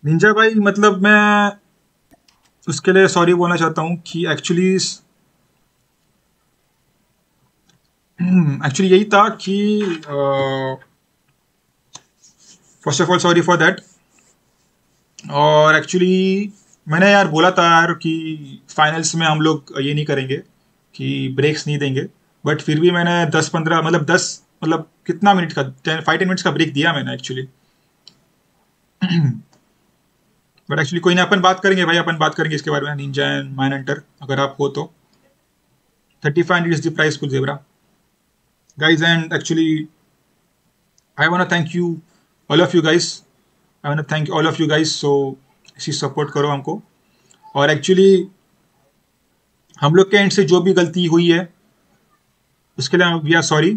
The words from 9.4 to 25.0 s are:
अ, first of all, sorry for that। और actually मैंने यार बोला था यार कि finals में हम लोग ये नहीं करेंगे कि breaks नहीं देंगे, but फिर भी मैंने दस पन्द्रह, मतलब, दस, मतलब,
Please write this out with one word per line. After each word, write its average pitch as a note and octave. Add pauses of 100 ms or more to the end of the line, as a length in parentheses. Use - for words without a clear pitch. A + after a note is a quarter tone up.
अ, C#3+ (2750)
first D3
of F3
all, F3+
sorry E3+
for F3
that। F3+ (1600)
और D3+
actually F#3 (420)
मैंने F3
यार G3+
बोला E3
था E3
यार F3
कि D#3+
finals D#3
में E3
हम D3+
लोग D#3 (160)
ये C#3+
नहीं D3+
करेंगे C3+ (580)
कि C3+
breaks C#3+
नहीं D3
देंगे, C#3+ (380)
but D3+
फिर D3+
भी F3
मैंने F3
दस D#3
पन्द्रह, D#3+
मतलब, D#3+
दस, - (220)
मतलब, D#3 (160)